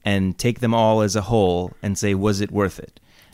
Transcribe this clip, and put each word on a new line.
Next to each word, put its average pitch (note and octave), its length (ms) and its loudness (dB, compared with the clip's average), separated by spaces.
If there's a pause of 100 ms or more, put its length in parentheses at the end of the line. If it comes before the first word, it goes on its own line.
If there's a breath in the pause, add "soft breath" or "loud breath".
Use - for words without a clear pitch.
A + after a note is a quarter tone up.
and F#2+ 340 0
take A#2+ 220 -2
them A#2 120 0
all A2 300 4
as G#2 140 0
a G#2 60 -2
whole F#2 500 0 (100)
and G2 160 -2
say, G2+ 160 0
"Was G2 260 0
it G#2 120 -6
worth G2 260 -2
it?" - 220 -18 (340 soft breath)